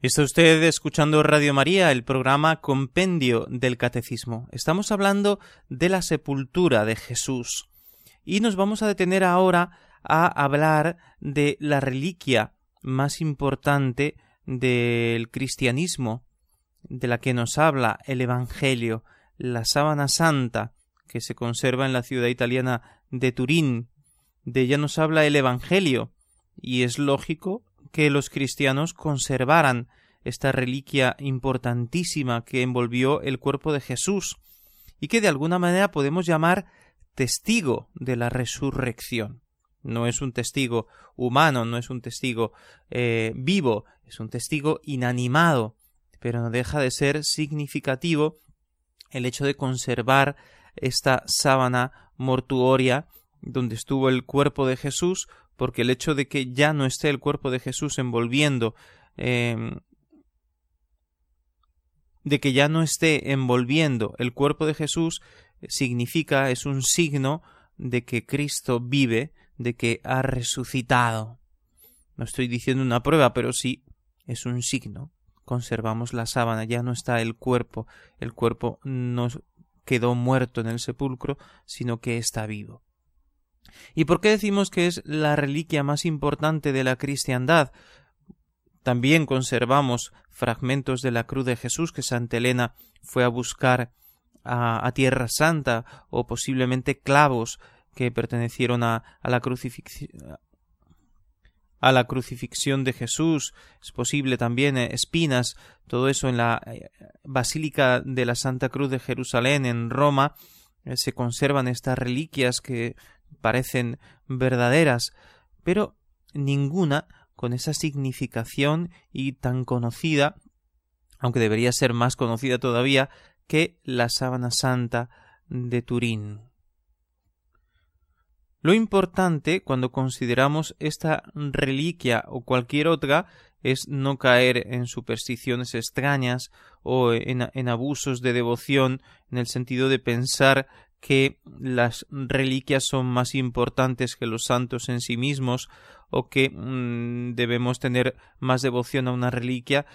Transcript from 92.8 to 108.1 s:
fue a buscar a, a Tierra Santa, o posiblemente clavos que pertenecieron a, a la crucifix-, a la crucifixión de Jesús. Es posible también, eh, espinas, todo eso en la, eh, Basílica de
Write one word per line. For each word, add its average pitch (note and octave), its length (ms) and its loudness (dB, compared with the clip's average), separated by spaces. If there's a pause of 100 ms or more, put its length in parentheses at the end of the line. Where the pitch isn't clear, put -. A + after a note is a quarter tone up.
fue - 220 0
a B2 60 4
buscar B2 640 0 (500)
a, A#2+ 420 -2
a B2+ 60 0
Tierra B2 380 2
Santa, C#3 800 0
o A#2+ 180 -4
posiblemente B2+ 720 -2
clavos C3+ 600 2 (360)
que B2 160 -2
pertenecieron A#2+ 720 -2
a, A2+ 200 0 (180)
a - 80 -4
la B2 120 2
crucifix-, - 680 -10 (1700)
a B2+ 120 6
la B2+ 140 6
crucifixión B2+ 800 -4
de B2+ 80 -2
Jesús. D#3 640 -2 (280)
Es - 100 -20
posible C3 460 -2
también, B2+ 400 0
eh, A#2+ 140 -2
espinas, C3 640 0 (320)
todo C3 220 0
eso C3+ 180 -2
en B2+ 80 0
la, A#2 300 0
eh, - 240 -16 (340)
Basílica C3 800 0
de B2 240 -2